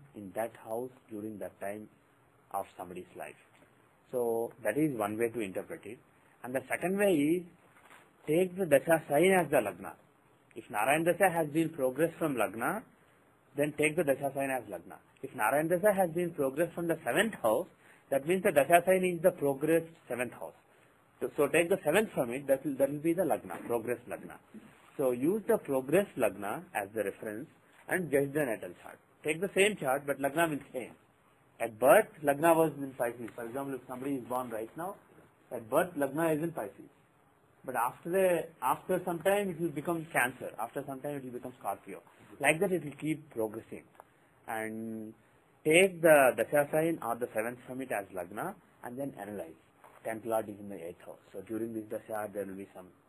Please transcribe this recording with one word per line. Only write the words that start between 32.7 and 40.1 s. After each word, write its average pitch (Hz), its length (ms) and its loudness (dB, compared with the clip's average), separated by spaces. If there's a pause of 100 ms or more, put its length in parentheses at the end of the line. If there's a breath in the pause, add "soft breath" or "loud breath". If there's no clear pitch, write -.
in 135 120 -8
Pisces. 120 420 -4
For 120 100 -10
example, 135 300 -6
if 123 120 -12
somebody 135 280 -6
is 120 80 -6
born 123 260 -4
right 113 260 -8
now, 185 200 -8 (560)
at 113 180 -10
birth, 175 260 0
Lagna 143 400 0
is 147 60 -2
in 165 120 -4
Pisces. - 360 -10 (720)
But 127 120 -8
after 127 340 -2
the, 180 380 4 (160)
after 156 420 0
some 170 140 -4
time, 196 320 2
it 156 100 -8
will 175 80 0
become 160 420 -4